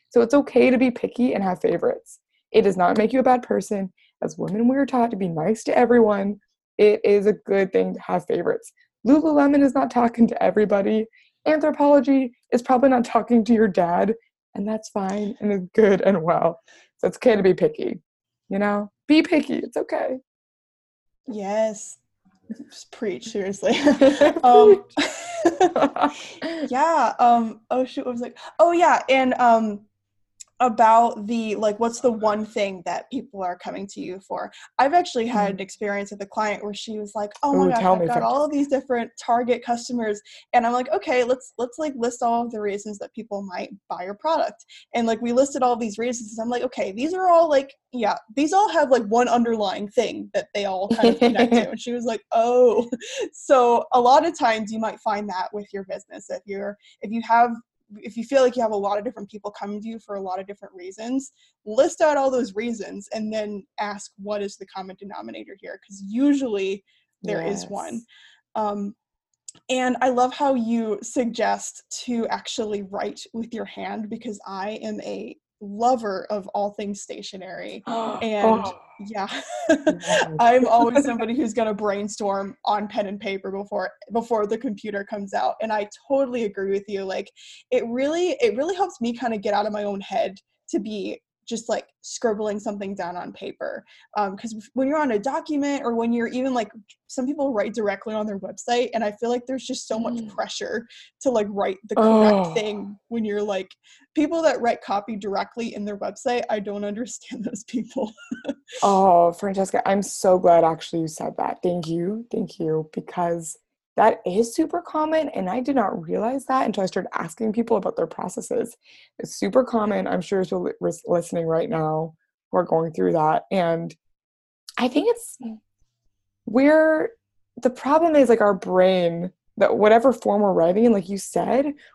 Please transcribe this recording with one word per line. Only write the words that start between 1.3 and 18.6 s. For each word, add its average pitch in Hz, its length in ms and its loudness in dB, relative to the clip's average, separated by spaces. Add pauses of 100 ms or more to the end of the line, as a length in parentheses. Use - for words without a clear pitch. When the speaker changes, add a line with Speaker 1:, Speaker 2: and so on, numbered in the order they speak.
Speaker 1:
and 202 100 0
have 185 180 -2
favorites. - 580 -2 (320)
It 220 120 6
does 190 140 2
not 180 200 4
make 220 160 2
you 262 60 2
a 254 40 4
bad 247 200 4
person. 196 500 -4 (280)
As 165 160 -6
women, 180 300 0
we 262 80 4
are 277 100 2
taught 240 260 2
to 220 60 -4
be 190 120 -2
nice 165 340 -2
to - 140 0
everyone. 214 640 4 (360)
It 208 280 6
is 202 200 4
a 208 80 4
good 196 380 -2
thing 190 220 2
to - 80 -12
have 180 240 -4
favorites. - 480 -2 (340)
Lululemon 294 560 6
is 269 100 4
not 269 180 0
talking 233 360 4
to - 160 -2
everybody. 208 640 2 (400)
Anthropologie 285 840 4 (200)
is 240 100 2
probably 262 280 4
not 247 160 4
talking 226 400 4
to 233 80 4
your 220 160 6
dad, 185 460 2 (400)
and 202 120 -6
that's 220 220 -6
fine 202 500 -4
and 208 140 -2
is 196 80 -2 (120)
good 202 280 6
and 190 220 4
well. 170 360 0 (380)
So - 100 0
it's 185 100 -8
okay 233 180 4
to 196 80 2
be 185 100 6
picky, 165 480 -2 (480)
you 196 100 -2
know? 208 320 -2 (160)